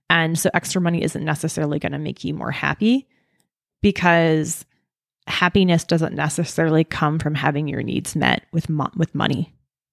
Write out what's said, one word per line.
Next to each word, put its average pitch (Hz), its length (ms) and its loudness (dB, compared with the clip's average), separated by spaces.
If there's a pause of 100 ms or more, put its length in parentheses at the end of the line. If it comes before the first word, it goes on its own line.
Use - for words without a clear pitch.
And 165 300 2
so 185 160 0
extra - 260 -2
money 170 220 0
isn't - 220 -4
necessarily 151 560 -2
gonna 143 180 -4
make 151 240 -8
you 170 100 -4
more 139 200 -6
happy, 208 560 0 (760)
because 165 800 4 (640)
happiness 180 580 2
doesn't 165 300 0
necessarily 156 680 0
come 156 360 -2
from 151 180 -2
having 147 320 -2
your 135 140 -4
needs - 340 -4
met 64 360 0
with 165 160 -2
mo-, 151 280 -2
with 165 180 -2
money. - 400 -2 (380)